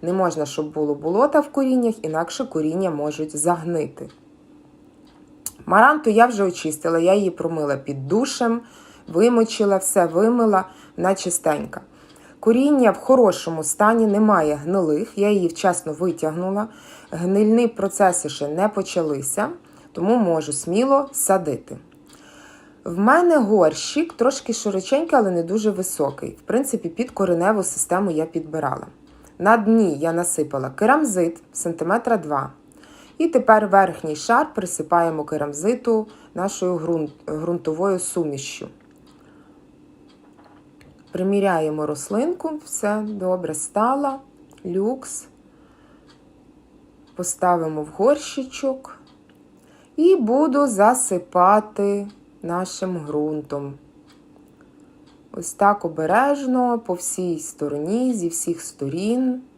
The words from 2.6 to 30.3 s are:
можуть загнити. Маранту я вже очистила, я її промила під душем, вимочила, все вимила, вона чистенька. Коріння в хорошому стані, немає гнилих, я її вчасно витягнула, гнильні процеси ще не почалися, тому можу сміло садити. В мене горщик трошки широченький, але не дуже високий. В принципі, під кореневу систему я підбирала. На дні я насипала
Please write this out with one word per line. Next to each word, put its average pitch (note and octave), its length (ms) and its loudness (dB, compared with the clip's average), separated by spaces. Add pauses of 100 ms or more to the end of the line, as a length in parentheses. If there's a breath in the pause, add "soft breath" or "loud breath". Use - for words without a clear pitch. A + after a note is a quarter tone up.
можуть D3+ 460 -6
загнити. E3 720 -4 (1600)
Маранту B3 440 6
я A3 160 6
вже A3 180 -2
очистила, E3 560 -2
я F3 140 4
її G3+ 160 2
промила D#3+ 480 -4
під C#3 300 -8
душем, A#3 540 -2 (460 loud breath)
вимочила, G#3+ 680 2
все F#3 280 2
вимила, G#3 600 2 (320 loud breath)
вона F#3 180 2
чистенька. D#3 680 -4 (580 loud breath)
Коріння B3+ 520 4
в F#3 60 -2
хорошому F3+ 640 2
стані, A3 440 2
немає G3 480 4
гнилих, D#3+ 640 -2
я G3+ 120 2
її F#3+ 180 2
вчасно E3+ 460 -2
витягнула, F3 720 -4 (440 loud breath)
гнильні G#3 560 4
процеси F#3+ 640 0
ще C#3+ 180 -6
не F3 220 0
почалися, F3+ 800 -4 (420 loud breath)
тому G3+ 240 2
можу E3 380 0
сміло C4+ 580 0
садити. - 680 -2 (1040 loud breath)
В E3+ 160 -6
мене D#4 380 6
горщик G#3+ 760 2
трошки B3 400 -2
широченький, C4 680 0
але G3 120 2
не E3+ 120 0
дуже G#3 280 0
високий. D#3+ 580 -4
В - 120 -18
принципі, A3+ 480 -2
під B3 220 -6
кореневу F#3 520 2
систему F#3 480 -2
я D#3 140 -2
підбирала. D#3 640 -6 (520 loud breath)
На A3 180 6
дні G#3 400 2
я E3 160 -2
насипала E3 560 -2